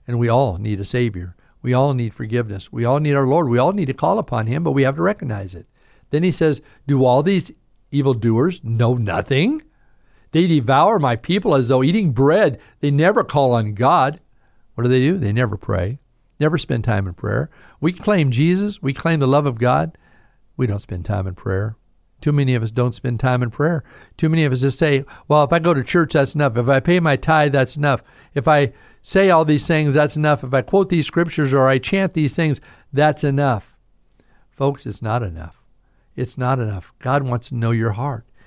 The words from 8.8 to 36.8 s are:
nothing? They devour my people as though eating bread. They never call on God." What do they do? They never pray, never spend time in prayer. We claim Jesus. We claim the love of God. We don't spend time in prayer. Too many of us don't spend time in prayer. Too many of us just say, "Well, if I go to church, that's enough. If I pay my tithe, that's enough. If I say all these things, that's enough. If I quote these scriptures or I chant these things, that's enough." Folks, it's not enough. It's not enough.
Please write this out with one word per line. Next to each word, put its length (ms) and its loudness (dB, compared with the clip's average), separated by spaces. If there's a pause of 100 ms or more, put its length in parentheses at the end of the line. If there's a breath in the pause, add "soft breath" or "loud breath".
nothing? 640 -2 (720)
They 160 2
devour 500 2
my 180 0
people 380 -2
as 160 2
though 140 2
eating 300 0
bread. 440 2 (220 soft breath)
They 100 -2
never 340 2
call 300 0
on 220 -2
God." 440 2 (540)
What 120 -4
do 40 2
they 120 2
do? 180 0
They 140 -2
never 220 -2
pray, 440 -4 (400)
never 180 0
spend 260 -4
time 220 -2
in 80 -8
prayer. 380 -4 (280 soft breath)
We 140 -2
claim 380 0
Jesus. 500 0
We 120 -4
claim 260 -2
the 80 2
love 180 2
of 140 -4
God. 380 0 (600 soft breath)
We 80 -2
don't 160 -2
spend 240 -10
time 220 -4
in 80 -8
prayer. 400 -4 (460)
Too 120 0
many 200 2
of 100 -2
us 80 -4
don't 240 -2
spend 240 -6
time 240 0
in 60 -4
prayer. 340 -2 (340 loud breath)
Too 100 0
many 160 2
of 80 2
us 100 -2
just 180 0
say, 260 2 (240 loud breath)
"Well, 140 4
if 100 0
I 60 4
go 140 2
to 100 -2
church, 300 0
that's 220 0
enough. 220 0
If 100 0
I 140 4
pay 180 2
my 160 2
tithe, 380 2
that's 240 0
enough. 260 -2 (300 soft breath)
If 120 -2
I 280 2 (280 soft breath)
say 280 2
all 160 4
these 200 2
things, 280 0
that's 240 2
enough. 260 0
If 100 -8
I 80 2
quote 280 0
these 180 0
scriptures 460 -2
or 140 4
I 100 4
chant 360 -2
these 220 -2
things, 240 -2 (320 soft breath)
that's 320 0
enough." 540 -2 (720)
Folks, 360 -6
it's 160 -12
not 220 -2
enough. 380 -12 (540)
It's 220 -8
not 220 -2
enough. 400 -6